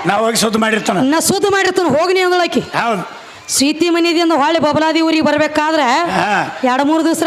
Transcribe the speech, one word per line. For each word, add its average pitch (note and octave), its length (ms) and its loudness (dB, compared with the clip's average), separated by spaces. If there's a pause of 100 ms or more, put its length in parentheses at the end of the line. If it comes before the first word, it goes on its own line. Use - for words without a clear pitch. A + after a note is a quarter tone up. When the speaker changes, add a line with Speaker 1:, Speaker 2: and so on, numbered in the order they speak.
Speaker 1:
ನಾ F#3 80 0
ಹೋಗಿ A3+ 220 0
ಸುದ್ದಿ A3 220 0
ಮಾಡಿರ್ತಾನ. G#3+ 420 0
Speaker 2:
ನಾ C#4+ 200 2
ಸುದ್ದಿ G4 280 0
ಮಾಡಿರ್ತಾನ, F#4+ 380 0
ಹೋಗಿ E4 280 2
ನೀ," F#4 60 2
ಅಂದಳಾಕಿ. F4 400 0
Speaker 1:
ಹೌದು. F#3 480 -4 (400)
Speaker 2:
ಸೀತಿ D#4 420 0
ಮನಿದಿಂದ E4+ 420 2
ಹೊಳ್ಳಿ D#4 260 2
ಬಬಲಾದಿ D4+ 420 0
ಊರಿಗೆ D#4+ 220 2
ಬರ್ಬೇಕಾದ್ರೆ D4+ 880 0
Speaker 1:
ಹಾ. F#3 540 -2
Speaker 2:
ಎರಡ್ C4 200 0
ಮೂರ್ D#4 200 0
ದಿವ್ಸ D#4+ 220 0